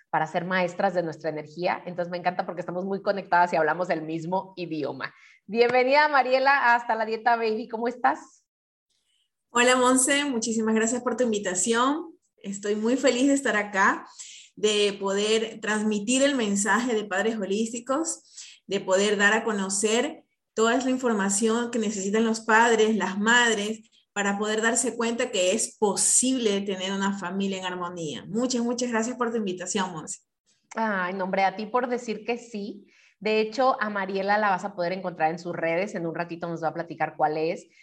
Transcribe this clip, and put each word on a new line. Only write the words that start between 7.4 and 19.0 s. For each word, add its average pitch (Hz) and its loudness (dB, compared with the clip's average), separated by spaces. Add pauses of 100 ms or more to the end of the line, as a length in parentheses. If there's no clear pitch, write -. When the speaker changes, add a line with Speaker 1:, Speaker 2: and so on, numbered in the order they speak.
Speaker 1:
¿cómo 233 -4
estás? - -2 (1080)
Speaker 2:
Hola, 247 6
Monse, 262 4
muchísimas 220 0
gracias 226 0
por 233 -2
tu 254 2
invitación. 226 0 (220)
Estoy 202 -4
muy 226 2
feliz 254 2
de 277 4
estar 226 0
acá, 202 0 (480)
de 208 2
poder 208 -2
transmitir 214 0
el 285 4
mensaje 214 2
de 208 0
Padres 208 0
Holísticos, 226 -4
de 196 -2
poder 196 2